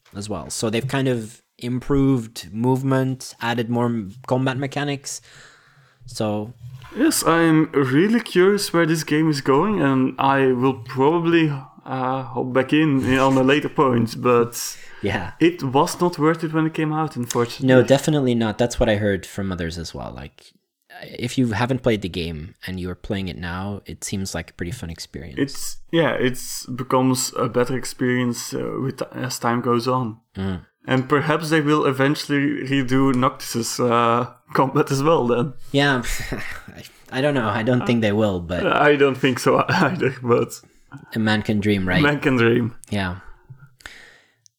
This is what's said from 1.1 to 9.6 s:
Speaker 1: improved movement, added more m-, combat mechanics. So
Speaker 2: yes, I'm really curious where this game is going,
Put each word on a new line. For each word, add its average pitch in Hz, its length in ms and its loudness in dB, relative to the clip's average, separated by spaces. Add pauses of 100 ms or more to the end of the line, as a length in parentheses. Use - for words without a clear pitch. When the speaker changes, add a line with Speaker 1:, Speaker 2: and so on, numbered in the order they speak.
Speaker 1:
improved 123 960 -2
movement, 131 880 0
added 120 300 -2
more 120 160 2
m-, 110 260 -4 (140)
combat 131 320 0
mechanics. 143 600 -6 (840)
So 107 480 -4 (420)
Speaker 2:
yes, 285 300 0
I'm 160 460 4
really 147 500 2
curious 196 500 2
where 170 140 4
this 160 180 0
game 156 260 2
is 143 120 0
going, 170 400 2